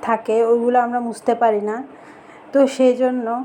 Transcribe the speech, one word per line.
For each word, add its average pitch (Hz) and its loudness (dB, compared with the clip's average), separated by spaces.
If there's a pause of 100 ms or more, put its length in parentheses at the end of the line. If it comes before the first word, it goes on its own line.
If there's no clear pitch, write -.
থাকে 220 -2 (140)
ওইগুলো 240 2
আমরা 240 -4
মুছতে 233 -2
পারি 214 2
না। 220 -6 (760)
তো 269 2 (180)
সেই 254 4
জন্য 254 -2 (180)